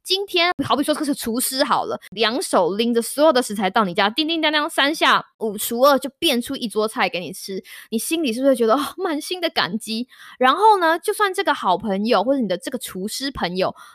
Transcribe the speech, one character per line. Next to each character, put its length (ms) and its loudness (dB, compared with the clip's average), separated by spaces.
今 240 -2
天， 260 2
好 140 0
比 60 -2
说 100 0
这 80 -2
个 60 -4
是 80 -2
厨 260 -4
师 240 -2
好 220 0
了， 120 -6
两 320 -2
手 320 0
拎 180 0
着 80 2
所 240 0
有 80 8
的 80 4
食 140 -6
材 160 -2
到 160 2
你 80 -6
家， 160 2
叮 180 -2
叮 140 -2
当 100 2
当 160 0
三 260 0
下 300 2
五 180 -4
除 240 -4
二 180 8
就 200 -4
变 240 2
出 120 -8
一 140 -6
桌 180 0
菜 220 0
给 100 -4
你 140 -8
吃， 320 -10
你 80 -4
心 260 -4
里 120 0
是 60 -6
不 40 0
是 80 6
会 20 4
觉 120 2
得， 80 4
哦， 60 2
满 200 -4
心 220 -8
的 80 -2
感 300 -2
激？ 280 -6
然 160 4
后 240 6
呢， 200 2
就 120 -4
算 220 0
这 100 -4
个 120 0
好 240 0
朋 260 -2
友 180 4
或 120 2
者 40 2
你 80 0
的 120 -2
这 120 -10
个 60 -6
厨 320 -8
师 220 -6
朋 260 -6
友 180 0